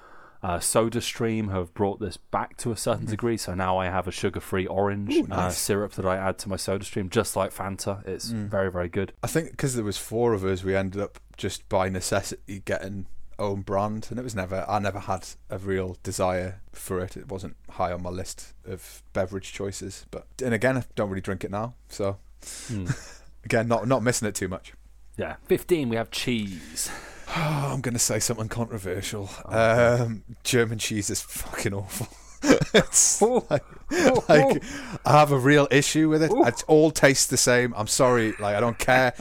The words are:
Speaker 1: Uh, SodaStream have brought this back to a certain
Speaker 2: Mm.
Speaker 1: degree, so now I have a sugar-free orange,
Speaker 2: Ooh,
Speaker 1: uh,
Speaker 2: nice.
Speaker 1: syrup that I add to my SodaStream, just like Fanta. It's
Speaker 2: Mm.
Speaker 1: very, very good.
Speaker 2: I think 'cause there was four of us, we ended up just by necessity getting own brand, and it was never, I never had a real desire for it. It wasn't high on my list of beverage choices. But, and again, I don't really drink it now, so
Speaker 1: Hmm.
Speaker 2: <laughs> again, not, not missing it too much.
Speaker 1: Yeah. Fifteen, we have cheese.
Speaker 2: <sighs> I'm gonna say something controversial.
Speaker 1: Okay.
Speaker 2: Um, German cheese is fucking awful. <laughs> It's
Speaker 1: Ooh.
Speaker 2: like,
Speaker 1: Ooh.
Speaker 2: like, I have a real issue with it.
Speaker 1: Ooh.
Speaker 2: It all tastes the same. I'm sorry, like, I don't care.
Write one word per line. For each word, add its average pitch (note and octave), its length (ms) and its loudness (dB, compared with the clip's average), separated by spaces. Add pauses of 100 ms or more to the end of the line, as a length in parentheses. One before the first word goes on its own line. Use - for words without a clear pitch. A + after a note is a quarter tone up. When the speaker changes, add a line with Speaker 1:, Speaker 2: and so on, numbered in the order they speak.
(440)
Speaker 1:
Uh, F2 160 -2
SodaStream A2+ 920 0
have F2+ 220 -4
brought G2+ 260 -2
this G2 160 -6
back - 420 -6
to B2 140 -4
a G#2 60 -4
certain A2 300 -2
Speaker 2:
Mm. - 20 -4
Speaker 1:
degree, A2 280 -2
so F#2+ 180 -6
now F#2 240 0
I F#2 80 0
have F2+ 200 -2
a F#2 40 -6
sugar-free F#2+ 560 -2
orange, G2+ 480 0
Speaker 2:
Ooh, D#4+ 80 4
Speaker 1:
uh, - 120 -4 (120)
Speaker 2:
nice. F2+ 100 -2
Speaker 1:
syrup G2+ 360 -2
that G2 120 -4
I F#2 100 2
add F#2+ 240 -2
to - 100 -10
my F#2+ 80 -4
SodaStream, G2 520 -4
just G#2+ 260 0
like F#2+ 160 0
Fanta. G2 560 -6
It's F#2+ 240 -8
Speaker 2:
Mm. G#2+ 160 -4
Speaker 1:
very, G2 240 0
very F2+ 160 -4
good. F#2+ 260 -4 (100)
Speaker 2:
I - 40 -2
think - 300 -2
'cause C3+ 160 -2
there A#2+ 100 -2
was G2+ 140 -4
four A#2 360 0
of F#2+ 120 0
us, F#2+ 180 0
we F#2+ 120 2
ended F#2+ 260 -2
up - 160 -8 (200)
just - 320 -6
by F#2+ 200 2
necessity F#2+ 760 -4
getting G2+ 420 -4 (320)
own G2 240 -2
brand, G#2 480 -2
and A2 80 -6
it B2+ 40 -8
was A#2+ 120 -8
never, F#2 340 -4
I G2+ 80 2
never G2+ 220 -2
had F#2+ 280 -4 (220)
a G#2 80 -8
real F#2+ 460 -2
desire F#2 580 -2 (100)
for - 280 -4
it. F#2 180 -6
It - 120 -16
wasn't F#2 260 -10 (160)
high F2+ 200 -2
on F2 120 -6
my F2+ 80 -6
list - 420 -10 (100)
of - 380 -14 (120)
beverage F#2+ 400 -4
choices. G2 580 -8
But, - 160 -14 (160)
and B2 100 0
again, C3 240 2
I A#2 60 -2 (100)
don't G#2 160 -2
really F#2+ 120 -4
drink F#2 220 -6
it F2 80 -6
now, A2 220 -6 (160)
so G2 280 -4 (500)
Speaker 1:
Hmm. G2+ 180 -4 (300)
Speaker 2:
<laughs> - 280 -20
again, A#2 240 0
not, A#2 200 2
not B2+ 160 2
missing A#2 240 0
it G2+ 80 -4
too F#2+ 120 -4
much. F2 260 -10 (440)
Speaker 1:
Yeah. F#2 200 -6 (100)
Fifteen, D#3+ 420 0
we A2+ 60 0
have A2+ 160 -2
cheese. G#2 840 -4
Speaker 2:
<sighs> - 400 -12
I'm C#3+ 460 -2
gonna A#2+ 180 -4
say A2 200 2
something A2 280 -2
controversial. G2+ 840 -6 (160)
Speaker 1:
Okay. - 100 -4 (480)
Speaker 2:
Um, A2 200 -4 (200)
German A#2 360 2
cheese G#2 300 -2
is G#2 120 -4
fucking - 520 -6
awful. G2 340 -8 (340)
<laughs> D4 60 0 (260)
It's - 480 4
Speaker 1:
Ooh. A3+ 280 4
Speaker 2:
like, C#3+ 140 2 (300)
Speaker 1:
Ooh. C4+ 360 6
Speaker 2:
like, D#3+ 340 8 (420)
I - 60 4
have D3 200 8
a C#3+ 60 4
real C#3+ 340 6
issue D3+ 380 4
with D#3 140 4
it. D#3 80 2
Speaker 1:
Ooh. C4 140 6
Speaker 2:
It A#2+ 220 0
all D#3 240 8
tastes C#3 340 6
the C3 120 -2
same. B2 380 4
I'm G#2+ 120 -4
sorry, B2 520 4
like, G#2 160 0
I G2+ 40 2
don't A#2 200 0
care. B2+ 420 4